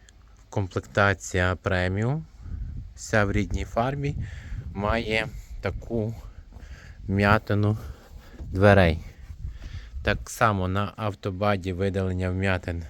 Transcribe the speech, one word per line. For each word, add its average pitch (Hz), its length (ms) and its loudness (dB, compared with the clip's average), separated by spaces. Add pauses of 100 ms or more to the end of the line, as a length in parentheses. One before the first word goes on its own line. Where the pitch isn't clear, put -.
(500)
комплектація 95 1040 2
преміум, 98 680 0 (680)
вся - 300 2
в 98 80 0
рідній 98 320 0
фарбі, 139 500 -2 (600)
має 110 540 0 (320)
таку 110 540 -4 (920)
м'ятину 104 720 4 (600)
дверей. 95 580 6 (1040)
Так - 280 -2
само 101 380 2
на 98 280 -2
автобаді 101 760 -2
видалення 92 580 0
вм'ятин 90 600 -2